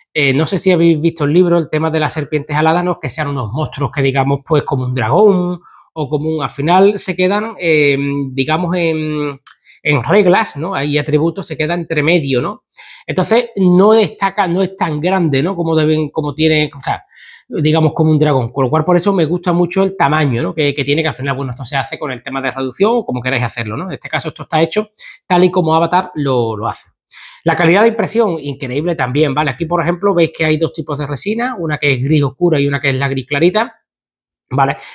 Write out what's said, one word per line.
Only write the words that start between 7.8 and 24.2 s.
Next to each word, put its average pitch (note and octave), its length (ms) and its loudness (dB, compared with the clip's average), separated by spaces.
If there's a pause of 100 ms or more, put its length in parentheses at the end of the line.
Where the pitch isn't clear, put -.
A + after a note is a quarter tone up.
digamos, D#3 440 0
en D#3 640 -2 (440)
en D3 180 2
reglas, F3+ 560 2
¿no? F3+ 160 -6
Hay D3 240 -2
atributos, D3+ 480 0
se D3+ 120 -10
queda D3+ 160 -2
entre D#3+ 280 -4
medio, C#3+ 400 2
¿no? G3+ 220 -8 (420)
Entonces, G3+ 520 0
no F#3 340 6
destaca, G3 560 2
no F3 160 0
es F#3+ 120 -4
tan D3+ 260 -4
grande, E3 420 2
¿no? F#3 120 -2
Como E3 200 0
deben, D#3 340 2
como D3 240 -4
tiene, D#3 420 2
o C#3 60 -16
sea, - 220 -4 (460)
digamos, D#3 440 2
como D#3 160 2
un D#3 80 4
dragón. C3+ 340 2
Con C3+ 120 -2
lo B2 60 0
cual, D#3 160 0
por F3+ 100 4
eso F3+ 160 2
me F3+ 140 2
gusta E3+ 260 -2
mucho F3 320 0
el F#3+ 140 -2
tamaño, C#3+ 440 0
¿no? - 140 -6
Que, C#3+ 180 0
que C#3+ 120 -4
tiene, D3 160 0
que D#3 80 -2
al B2+ 60 -6
final, C3+ 200 -4
bueno, C3 160 -6
esto B2 140 -12
se D3 100 -6
hace B2+ 240 -4
con C#3+ 120 -6
el A#2+ 120 -10
tema C3+ 180 -6
de C3 80 -2
reducción C3+ 440 0
o A#3+ 120 0
como B2+ 160 -4
queráis B2+ 220 -2
hacerlo, A2 320 -4
¿no? E3+ 120 -8
En E3+ 60 -8
este - 160 -12
caso, D#3 200 -4